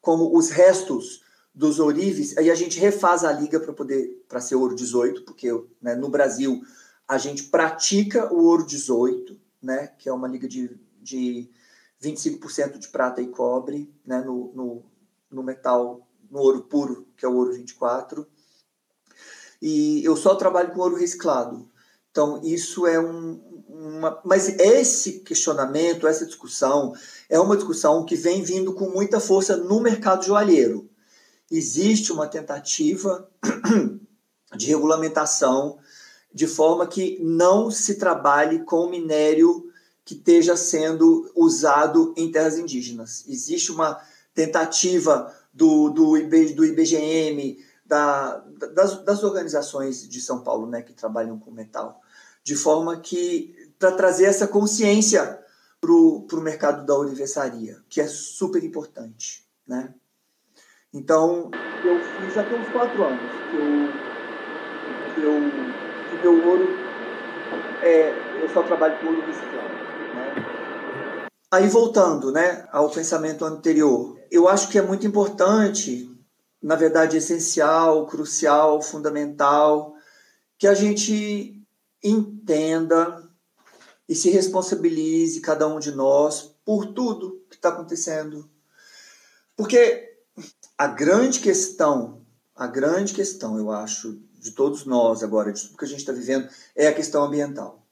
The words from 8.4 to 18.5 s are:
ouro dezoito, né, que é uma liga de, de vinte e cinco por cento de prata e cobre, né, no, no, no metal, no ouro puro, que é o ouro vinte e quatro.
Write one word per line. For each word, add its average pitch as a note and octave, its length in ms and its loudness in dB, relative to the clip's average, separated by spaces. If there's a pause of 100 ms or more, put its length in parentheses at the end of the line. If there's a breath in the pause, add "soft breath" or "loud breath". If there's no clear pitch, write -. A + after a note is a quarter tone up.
ouro E3 200 4
dezoito, B2+ 720 -4 (240)
né, C3+ 280 -6 (100)
que - 100 -12
é C3 40 -4
uma B2+ 160 -6
liga C3 180 -10
de, B2 320 -10 (220)
de B2 500 -8 (480 soft breath)
vinte D3+ 200 -10
e - 20 -12
cinco - 180 -4
por - 140 -16
cento C#3+ 260 -6
de - 100 -20
prata B2+ 320 -4
e B2 60 -4
cobre, B2+ 680 -6 (140)
né, B2+ 140 -4
no, B2 340 -8
no, B2 300 -12 (460)
no C3 120 -12
metal, B2+ 640 -4 (240)
no C#3 80 -12
ouro C3 240 4
puro, C#3 540 -4
que - 80 -12
é B2+ 40 0
o B2+ 60 0
ouro B2 200 0
vinte B2 160 -16
e - 40 -20
quatro. B2+ 500 -6 (1400 loud breath)